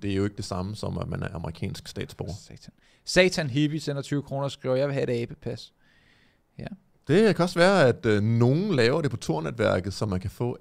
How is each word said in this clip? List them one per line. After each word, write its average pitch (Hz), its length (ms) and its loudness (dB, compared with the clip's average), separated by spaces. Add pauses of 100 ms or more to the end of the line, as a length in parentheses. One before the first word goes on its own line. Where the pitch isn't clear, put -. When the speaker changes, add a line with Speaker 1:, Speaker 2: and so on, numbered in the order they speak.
Speaker 1:
det 101 100 -2
er 95 40 0
jo 98 80 2
ikke 104 140 -2
det 104 80 -8
samme 95 300 -6
som, 92 220 -6
at 90 100 -4
man 90 160 -6
er 90 120 -4
amerikansk 85 520 -8
statsborger. - 460 -10 (140)
Speaker 2:
Satan. - 260 -20 (320)
Satan 180 440 2
Hippie 147 300 0
sender 139 220 -6
tyve 143 220 -4
kroner 139 200 -6
og 139 80 -4
skriver, 127 240 -4
"Jeg 139 120 2
vil 139 60 -2
have 127 180 0
et 120 120 -2
abepas." - 500 -10 (880)
Ja. 117 60 -12 (420)
Speaker 1:
Det 190 280 6
kan 170 80 2
også 175 160 0
være, 175 280 6
at, 117 180 2
øh, 104 180 4
nogen 127 520 4
laver 127 260 4
det 139 100 -2
på 113 60 -4
Thor-netværket, 104 760 -2
så - 120 -4
man 95 140 -2
kan 95 100 -6
få 123 320 -4